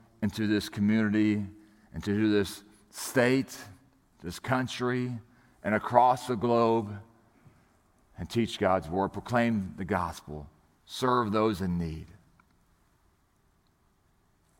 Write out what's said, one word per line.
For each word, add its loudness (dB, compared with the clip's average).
into -2
this 2
community, 2
into 0
this 0
state, 0
this -10
country, -2
and 0
across 4
the -2
globe, 2
and -8
teach -2
God's 2
word, 0
proclaim -2
the -8
gospel, -6
serve 0
those 2
in -2
need. -6